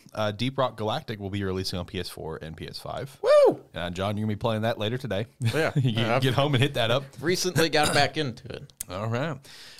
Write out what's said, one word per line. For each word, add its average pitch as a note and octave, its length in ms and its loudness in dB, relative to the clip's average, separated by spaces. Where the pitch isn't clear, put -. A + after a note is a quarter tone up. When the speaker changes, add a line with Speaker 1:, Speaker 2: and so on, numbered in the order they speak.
Speaker 1:
uh, G#2+ 180 -2
Deep B2 260 -4
Rock B2 200 0
Galactic A2 420 -4
will G2 100 -6
be G2+ 140 -2
releasing F#2+ 340 -2
on F2 80 -4
P F#2 140 -6
S F2+ 100 -6
four D#2+ 320 -10
and D#2+ 140 -12
P - 120 -12
S - 120 -12
five. - 420 -10
Speaker 2:
Woo! C#5 380 6
Speaker 1:
Uh, F2 140 -4
John, F#2+ 280 -2
you're G#2+ 80 -2
gonna G#2+ 100 0
be G2 40 -8
playing A2 220 0
that A2+ 160 0
later G#2+ 200 -2
today. A2 280 -4
Speaker 2:
Oh, C#3+ 40 2
yeah. D#3 160 2
Speaker 1:
<laughs> - 20 0
You C3 160 2
Speaker 2:
Yeah, A2+ 260 2
I've C3 40 2
Speaker 1:
get B2+ 140 4
home C#3+ 200 2
and A#2 80 6
hit C#3 120 2
that A#2 160 2
up. C#3 120 2
Speaker 2:
recently F3 480 2
got D3+ 240 4
back C#3+ 240 2
into C3+ 300 -4
it. - 240 -14
Speaker 1:
<laughs> - 80 -14
All F#2+ 180 -4
right. B2+ 300 -2